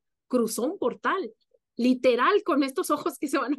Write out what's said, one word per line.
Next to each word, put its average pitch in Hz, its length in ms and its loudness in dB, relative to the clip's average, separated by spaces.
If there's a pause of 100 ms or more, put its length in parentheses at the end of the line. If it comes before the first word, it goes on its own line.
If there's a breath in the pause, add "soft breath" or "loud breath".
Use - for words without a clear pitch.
(280)
Cruzó 233 360 -2
un 349 140 -4
portal, 269 560 -4 (420)
literal, 254 680 2
con 294 200 2
estos 269 280 -4
ojos 302 260 -2
que 302 100 -6
se 277 120 0
van 254 200 -2